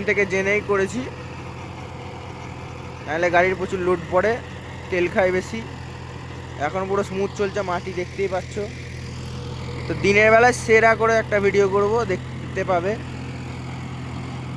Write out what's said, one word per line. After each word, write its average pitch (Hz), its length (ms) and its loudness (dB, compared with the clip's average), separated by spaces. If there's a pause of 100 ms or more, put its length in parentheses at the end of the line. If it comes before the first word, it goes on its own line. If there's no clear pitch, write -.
থেকে 202 140 4 (100)
জেনেই 196 380 2
করেছি, 196 300 2 (2000)
নাহলে 170 300 2
গাড়ির 185 240 6
প্রচুর 185 300 -2
লোড 180 120 4 (120)
পড়ে, 185 200 4 (580)
তেল 175 240 2
খায় 185 220 4
বেশি। 226 240 -4 (1040)
এখন 180 240 -2
পুরো 196 180 2
স্মুথ 190 300 -2
চলছে, 202 220 0 (100)
মাটি 190 200 -2 (100)
দেখতেই 190 340 -2
পাচ্ছ। 180 200 -4 (1300)
তো 165 60 -4 (120)
দিনের 208 300 8
বেলায় 240 300 8
সেরা 226 360 8
করে 226 220 4
একটা 208 140 0 (100)
ভিডিও 202 280 6
করব, 202 180 4 (200)
দেখতে - 580 -6
পাবে। 185 220 2 (1600)